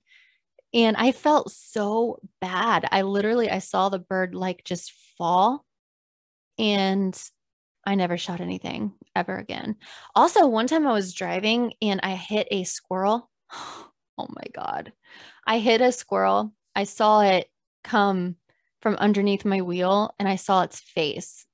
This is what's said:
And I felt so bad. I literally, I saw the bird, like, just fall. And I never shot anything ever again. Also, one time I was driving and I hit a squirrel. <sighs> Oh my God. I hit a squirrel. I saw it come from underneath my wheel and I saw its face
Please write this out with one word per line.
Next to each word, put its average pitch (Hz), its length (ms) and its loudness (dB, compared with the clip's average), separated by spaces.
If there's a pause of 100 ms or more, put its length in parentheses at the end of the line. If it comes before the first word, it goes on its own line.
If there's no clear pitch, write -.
(720)
And 226 240 4
I 254 160 2
felt - 380 0
so 220 680 -4 (220)
bad. 185 500 0
I 196 120 2
literally, 208 460 0
I 190 100 -2
saw 190 280 -2
the 196 120 -2
bird, 185 360 -4
like, 185 300 -6
just - 260 -8 (260)
fall. 185 480 2 (920)
And 196 600 0 (680)
I 202 100 0
never 175 220 0
shot 175 240 -8
anything 185 500 -8 (240)
ever 190 220 -4
again. - 400 -10 (360)
Also, 330 320 6
one 233 220 2
time 311 180 2
I 262 60 2
was 190 220 -2
driving 214 680 -2
and 202 220 -2
I 190 120 -4
hit 214 360 -4
a 190 120 -2
squirrel. 196 640 -4 (220)
<sighs> - 320 -16 (360)
Oh - 100 -8
my - 220 -14
God. - 420 -10 (520)
I 226 140 4
hit 226 200 4
a 247 120 6
squirrel. 196 600 0 (240)
I 202 100 0
saw 214 360 4
it 190 300 4 (320)
come 190 520 2 (460)
from 214 140 0
underneath 202 500 2
my 196 160 0
wheel 180 560 0
and 202 100 -2
I 190 100 0
saw 185 260 2
its - 160 -8
face - 760 -6